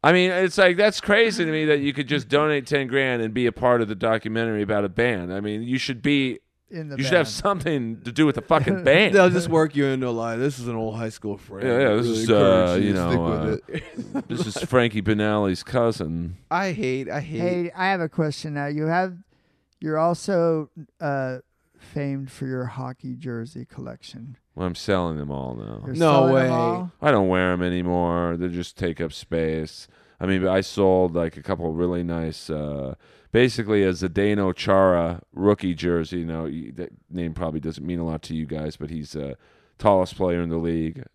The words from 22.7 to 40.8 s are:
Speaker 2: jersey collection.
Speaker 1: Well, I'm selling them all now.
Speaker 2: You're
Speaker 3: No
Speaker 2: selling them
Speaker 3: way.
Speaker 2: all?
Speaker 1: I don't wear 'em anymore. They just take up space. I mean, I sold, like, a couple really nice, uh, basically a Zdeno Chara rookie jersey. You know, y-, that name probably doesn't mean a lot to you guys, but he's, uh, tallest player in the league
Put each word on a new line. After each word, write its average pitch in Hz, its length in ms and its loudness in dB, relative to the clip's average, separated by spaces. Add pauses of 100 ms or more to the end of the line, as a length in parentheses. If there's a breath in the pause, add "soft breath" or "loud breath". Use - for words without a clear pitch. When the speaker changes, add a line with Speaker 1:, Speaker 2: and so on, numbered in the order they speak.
Speaker 2:
jersey 123 500 -10
collection. 120 680 -16 (180)
Speaker 1:
Well, 90 120 -6
I'm 87 80 -4
selling 87 420 0
them 71 140 -6
all 65 240 -6
now. 53 320 -12
Speaker 2:
You're 131 80 -8
Speaker 3:
No 160 180 4
Speaker 2:
selling 135 220 6
them 131 100 4
Speaker 3:
way. 131 60 0
Speaker 2:
all? 127 500 -2
Speaker 1:
I 147 100 2
don't 98 180 4
wear 92 240 2
'em 90 100 0
anymore. 87 720 0
They 90 120 -4
just 87 280 -8
take 85 240 -4
up 82 120 -4
space. 80 760 -4 (320 soft breath)
I 92 60 -4
mean, 95 200 0
I 95 140 4
sold, 92 540 2
like, 82 220 -2
a 71 60 -16
couple 85 300 -4
really 87 300 -2
nice, 82 480 -6
uh, 73 440 -6 (380 soft breath)
basically 110 500 2
a 92 100 4
Zdeno 95 600 0
Chara 90 680 2 (100)
rookie 95 420 2
jersey. 85 440 -2
You 82 80 -4
know, 80 180 -6
y-, 73 320 -8
that - 140 -10 (200)
name 85 220 -6
probably 80 280 -6
doesn't 80 260 -8
mean 87 120 -4
a 85 60 -4
lot 80 200 -6
to - 120 -10
you 80 100 -4
guys, 78 300 -8
but 76 140 -10
he's, 78 260 -10
uh, 71 180 -8 (440 soft breath)
tallest 95 380 4
player 87 260 0
in 85 80 -2
the 82 80 -2
league 82 440 -4 (120)